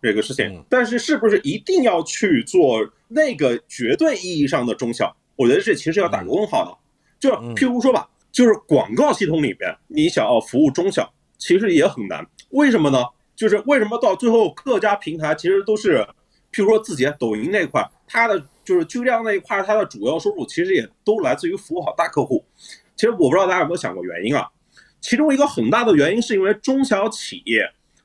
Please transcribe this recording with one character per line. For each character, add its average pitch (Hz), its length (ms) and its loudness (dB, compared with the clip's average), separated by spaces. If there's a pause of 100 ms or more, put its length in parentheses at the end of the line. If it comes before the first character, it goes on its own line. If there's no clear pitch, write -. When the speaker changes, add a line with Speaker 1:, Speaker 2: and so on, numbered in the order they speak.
Speaker 1:
这 110 120 2
个 104 80 0
事 139 120 -8
情。 139 140 -2
Speaker 2:
嗯。 90 200 -14
Speaker 1:
但 247 180 2
是 226 120 -4
是 302 200 -2
不 220 120 2
是 208 140 4
一 196 160 -4
定 370 240 0
要 180 200 2
去 196 400 0
做 123 460 2 (180)
那 262 280 0
个 131 220 0 (100)
绝 - 280 -4
对 311 220 2
意 180 220 -6
义 143 80 2
上 131 180 -2
的 113 80 -2
中 120 180 -6
小？ 107 240 -4 (200)
我 123 120 2
觉 123 60 6
得 180 80 4
这 190 140 0
其 - 160 -4
实 202 80 -2
要 180 80 0
打 - 160 -6
个 92 80 -8
问 202 160 0
号 - 180 -2
的。 - 60 -12
Speaker 2:
嗯。 - 60 -20 (420)
Speaker 1:
就 277 100 2 (240)
譬 247 180 0
如 247 80 -2
说 254 140 4
吧， - 160 -4
Speaker 2:
嗯。 - 40 -20 (180)
Speaker 1:
就 247 140 4
是 220 80 6 (140)
广 123 280 2
告 277 180 2
系 185 140 -2
统 156 160 0
里 110 100 -2
边， 90 220 -8 (120)
你 151 220 0
想 117 160 0
要 117 140 2
服 - 180 -4
务 147 140 4
中 180 200 0
小， - 220 -4 (240)
其 180 220 2
实 208 140 0
也 156 120 4
很 123 220 -4
难。 82 180 -10 (240)
为 277 220 4
什 185 100 4
么 143 80 2
呢？ 127 160 2 (300)
就 220 120 0
是 208 200 2
为 285 100 4
什 214 80 0
么 220 140 -4
到 214 160 0
最 240 120 -2
后 226 260 2
各 233 260 -4
家 208 160 0
平 165 240 -8
台 156 160 -2
其 160 120 -6
实 196 160 0
都 214 140 0
是， 185 200 2 (540)
譬 202 120 -2
如 196 40 2
说 220 120 4
字 214 160 -8
节、 139 240 0
抖 113 160 -2
音 123 160 -4
那 202 160 0
块 143 120 -2
儿， 95 80 -2 (200)
它 233 200 0
的 190 160 -2 (220)
就 185 100 0
是 170 100 2
巨 240 180 -6
量 233 200 0
那 220 100 -2
一 202 40 0
块 202 200 -6
儿， 196 60 -2
它 208 120 0
的 208 100 0
主 104 220 -8
要 156 100 0
收 208 140 -2
入 160 160 -8
其 175 180 -4
实 190 80 0
也 123 160 -2 (140)
都 220 160 2
来 127 160 0
自 - 120 -6
于 180 80 -4
服 170 200 -10
务 175 60 -4
好 151 140 -6
大 165 120 0
客 131 180 -2
户。 - 180 -2 (520)
其 - 100 0
实 233 60 2
我 175 180 2
不 - 20 0
知 170 60 4
道 190 100 2
大 185 60 0
家 180 80 0
有 151 40 0
没 151 40 -4
有 170 80 -4
想 95 180 -8
过 90 80 -10
原 90 220 -8
因 131 100 0
啊， 98 100 -2 (540)
其 - 160 -4
中 302 180 2
一 262 40 2
个 285 100 2
很 - 220 -2
大 233 160 0
的 208 100 4
原 147 180 4
因 233 80 0
是 233 120 -6
因 190 80 2
为 196 140 2
中 269 280 -2
小 294 240 0
企 - 380 -12
业 110 260 0 (340)